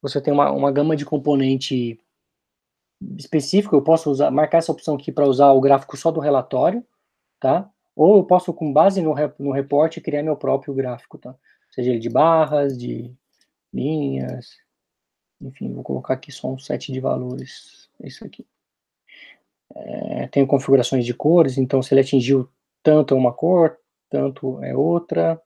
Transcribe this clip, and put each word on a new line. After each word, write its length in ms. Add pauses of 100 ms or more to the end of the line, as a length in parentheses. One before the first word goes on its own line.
Você 180
tem 120
uma, 180
uma 220
gama 240
de 100
componente 920 (1160)
específico, 600
eu 60
posso 280
usar, 220
marcar 260
essa 140
opção 240
aqui 160
pra 120
usar 280
o 80
gráfico 360
só 140
do 80
relatório, 680 (540)
tá? 320 (240)
Ou 220
eu 80
posso, 280
com 200
base 280
no 120
re-, 260
no 140
reporte, 480
criar 240
meu 120
próprio 380
gráfico, 420
tá? 200 (340)
Seja 200
ele 100
de 100
barras, 680
de 380 (580)
linhas, 840 (840)
enfim, 320
vou 100
colocar 320
aqui 160
só 180
um 100
set 340
de 80
valores, 880 (120)
isso 240
aqui. 220 (1300)
É, 540
tenho 180
configurações 600
de 80
cores, 420
então 260
se 120
ele 60
atingiu 500 (320)
tanto 320
é 20
uma 160
cor, 460 (320)
tanto 520
é 140
outra. 680